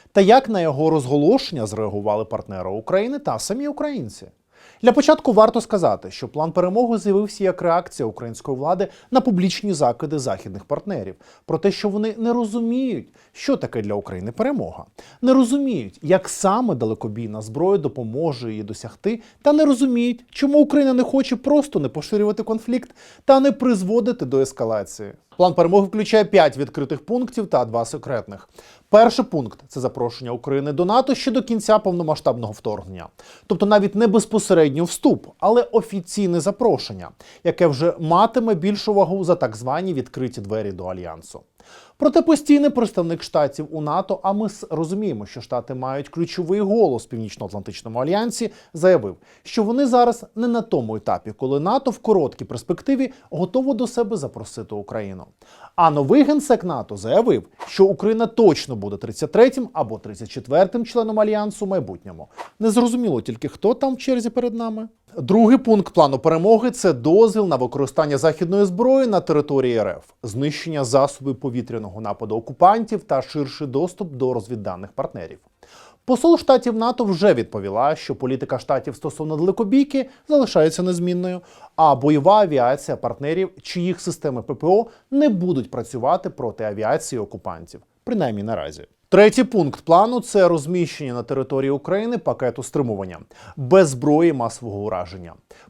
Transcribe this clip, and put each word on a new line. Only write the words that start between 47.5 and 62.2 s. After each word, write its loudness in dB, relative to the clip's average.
альянсі, -2
заявив, 2
що -2
вони 0
зараз 2
не -4
на -2
тому -2
етапі, -6
коли -4
нато 0
в -12
короткій 0
перспективі -4
готово -2
до -2
себе -4
запросити -10
Україну. -10
А 4
новий 4
генсек 2
нато -8
заявив, 2
що 4
Україна 0
точно 2
буде -8
тридцять -8
третім 4
або -4
тридцять -14
четвертим 0
членом -2
альянсу -2
в -6
майбутньому. -8